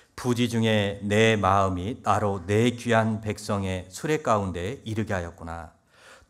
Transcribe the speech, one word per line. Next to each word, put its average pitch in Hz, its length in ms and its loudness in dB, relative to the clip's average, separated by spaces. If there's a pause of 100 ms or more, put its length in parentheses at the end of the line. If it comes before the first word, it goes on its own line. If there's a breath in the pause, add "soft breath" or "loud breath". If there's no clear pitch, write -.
(160 loud breath)
부지 120 320 0
중에 107 540 0
내 107 340 4
마음이 98 680 2
나로 101 420 0
내 110 240 2
귀한 113 500 0
백성의 98 680 -4
수레 151 320 -4
가운데 101 640 -2
이르게 107 280 -4
하였구나. 85 600 -8 (580 loud breath)